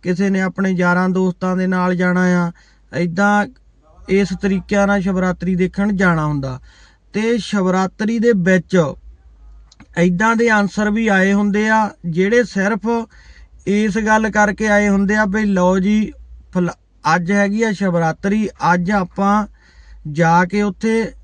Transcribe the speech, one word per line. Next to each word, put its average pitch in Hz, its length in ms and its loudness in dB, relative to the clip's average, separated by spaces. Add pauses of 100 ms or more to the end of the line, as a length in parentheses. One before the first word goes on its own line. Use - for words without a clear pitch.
ਕਿਸੇ 180 280 0
ਨੇ 190 120 0
ਆਪਣੇ 190 300 -2
ਯਾਰਾਂ 180 380 2
ਦੋਸਤਾਂ 185 480 -2
ਦੇ 185 100 -2
ਨਾਲ 180 280 0
ਜਾਣਾ 180 260 0
ਆ, 180 300 2 (460)
ਏਦਾਂ 202 500 0 (640)
ਇਸ 196 180 2 (140)
ਤਰੀਕਿਆਂ 202 460 0
ਨਾਲ 202 140 0
ਸ਼ਿਵਰਾਤਰੀ 185 540 -2
ਦੇਖਣ 185 360 -2
ਜਾਣਾ 175 340 0
ਹੁੰਦਾ। 135 340 -4 (540)
ਤੇ 226 240 0
ਸ਼ਿਵਰਾਤਰੀ 190 800 -2
ਦੇ 233 180 2
ਵਿੱਚ 180 460 2 (1160)
ਏਦਾਂ 185 360 2
ਦੇ 233 140 2
ਆਨਸਰ 208 420 0
ਵੀ 220 160 -2
ਆਏ 196 260 2
ਹੁੰਦੇ 208 360 0
ਆ, 220 200 0 (160)
ਜਿਹੜੇ 190 380 2
ਸਿਰਫ 202 440 -4 (800)
ਇਸ 208 300 0
ਗੱਲ 220 320 0
ਕਰਕੇ 208 380 0
ਆਏ 208 220 2
ਹੁੰਦੇ 196 260 2
ਆ 220 100 2
ਬਈ, 208 200 -2
"ਲਓ 190 340 2
ਜੀ, 208 340 0 (400)
ਫਲਾ-, - 640 -2
ਅੱਜ 175 160 -2
ਹੈਗੀ 202 320 0
ਆ 226 80 0
ਸ਼ਿਵਰਾਤਰੀ, 185 800 -2 (240)
ਅੱਜ 180 180 -2
ਆਪਾਂ 202 560 -2 (640)
ਜਾ 165 340 2
ਕੇ 202 160 -4
ਉੱਥੇ 208 500 -2 (120)